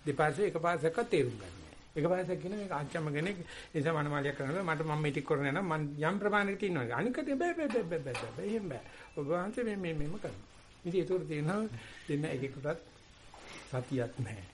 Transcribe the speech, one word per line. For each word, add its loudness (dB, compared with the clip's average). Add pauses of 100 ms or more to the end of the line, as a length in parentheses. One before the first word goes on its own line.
දෙපාර්ශ්වයේ 2
එක 0
පාර්ශ්වයක්වත් 2
තේරුම් 4
ගන්න -12
නෑ. -16 (160)
එක 0
පාර්ශ්වයක් 2
කියන -4
මේක -4
ආච්චම්ම -2
කෙනෙක් 0
ඒ -10 (260)
නිසා 2
මනමාලියක් 2
කරන්න 0
බෑ. 0
මට 2
මම 2
මේ 4
ටික -2
කරන 4
යනවා. 2
මං 2 (200)
යම් 4
ප්‍රමාණයකට 2
ඉන්නවා. 2
අනික 2
දේ 0
බෑ, 2
බෑ, 0
බෑ, 2
බෑ, -2
බෑ, -4
බෑ, -4
බෑ. -4
එහෙම 0
බෑ. -4 (280)
ඔබ -4
වහන්සේ 0
මේ, 0
මේ, -2
මෙහෙම 0
කරනවා. -8 (300)
ඉතින් 0
ඒකට 2
තියෙනවා 0 (420)
දෙන්න 0
එකෙකුටත් -4 (840)
සතියක් -2
නෑ. -4 (120)